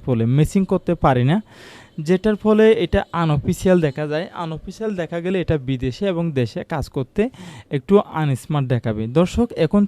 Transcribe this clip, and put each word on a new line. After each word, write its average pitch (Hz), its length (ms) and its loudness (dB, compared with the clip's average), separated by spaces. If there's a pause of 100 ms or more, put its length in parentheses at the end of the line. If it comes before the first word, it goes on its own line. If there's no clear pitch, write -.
ফলে, 117 200 2
ম্যাচিং 147 400 2
করতে 180 280 -2 (100)
পারি 127 280 4
না, 202 80 2 (680)
যেটার 185 280 2
ফলে 214 300 4 (200)
এটা 196 160 0 (200)
আনঅফিসিয়াল 170 560 2 (100)
দেখা 151 200 -4
যায়। 151 180 -4 (180)
আনঅফিসিয়াল 180 520 -8
দেখা 170 280 -6
গেলে 190 200 -2
এটা 165 140 0
বিদেশে 131 460 -4 (100)
এবং 170 100 -4 (160)
দেশে 123 220 -4 (120)
কাজ 131 120 -4 (100)
করতে 143 260 -4 (560)
একটু 160 160 0 (280)
আনস্মার্ট 143 520 -2
দেখাবে। 110 300 -2 (160)
দর্শক, 214 280 2 (180)
এখন 202 220 2